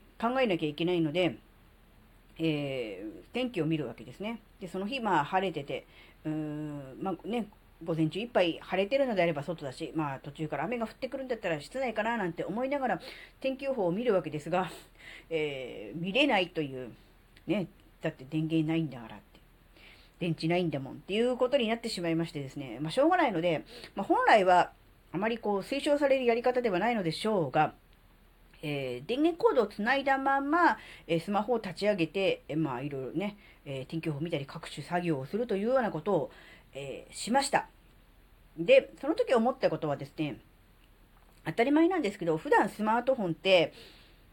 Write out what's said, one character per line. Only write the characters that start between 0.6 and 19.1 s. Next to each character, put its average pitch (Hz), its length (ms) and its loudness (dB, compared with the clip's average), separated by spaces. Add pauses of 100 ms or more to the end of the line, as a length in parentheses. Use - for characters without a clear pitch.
ゃ 156 40 0
い 151 40 -2
け 165 140 -2
な 180 80 2
い 170 80 2
の 151 100 2
で、 160 240 2 (1000)
え 135 640 -2
ー、 - 300 -14
天 247 160 -2
気 185 100 -4
を 151 60 2
見 160 100 2
る 147 100 -4
わ 120 80 -10
け 113 100 -16
で 123 100 -16
す - 60 -20
ね。 220 200 -8 (200)
で、 190 80 -12
そ 185 100 -8
の 196 80 -4
日、 262 140 -4
ま 190 200 4
あ、 143 40 0
晴 190 220 0
れ 180 60 -2
て 151 100 -6
て、 135 240 -8 (400)
う - 20 -2
ー 156 40 -2
ん、 147 680 -8
ま 190 120 -4
あ - 140 -8
ね、 214 200 -4 (380)
午 165 100 -2
前 160 140 2
中 151 100 -4
い 220 60 -4
っ 240 40 -8
ぱ 214 140 4
い 165 180 2
晴 185 220 -2
れ 202 60 0
て 269 100 2
る 277 80 4
の 240 80 -2
で 180 80 4
あ 170 40 6
れ 170 60 2
ば 143 100 -4
外 160 220 -6
だ 131 80 -6
し、 143 220 -10
ま 147 200 -2
あ、 131 40 -10
途 143 140 -12
中 156 160 -6
か 151 80 -4
ら 139 80 -2
雨 240 140 -4
が 226 80 -4
降 - 40 -12
っ - 40 -20
て - 140 -8
く 277 100 -6
る 269 60 -8
ん 254 40 -12
だ 240 80 -2
っ - 20 -14
た 202 100 -6
ら 156 120 -2
室 - 180 -10
内 254 160 -2
か 214 80 -2
な 233 140 0
な 202 100 -2
ん 165 60 -2
て 160 120 -6
思 202 200 -4
い 269 40 -4
な 285 100 0
が 262 100 0
ら 180 120 0 (400)
天 269 160 -2
気 269 100 -8
予 269 60 0
報 196 140 0
を 170 60 2
見 214 120 -2
る 240 100 4
わ 180 80 4
け 156 80 -8
で 147 100 -4
す 165 100 -10
が、 175 200 0 (600)
え 131 640 -6
ー、 175 40 -8
見 185 120 -4
れ 269 140 4
な 233 120 4
い 185 100 2
と 160 140 -4
い 131 220 -6
う、 120 60 -12 (560)
ね、 175 220 -2 (320)
だ 160 100 -2
っ - 20 -18
て - 160 -16
電 160 180 -2
源 160 200 2
な 160 100 0
い 165 60 2
ん 151 80 -4
だ 135 100 -12
か 113 80 -14
ら 110 80 -16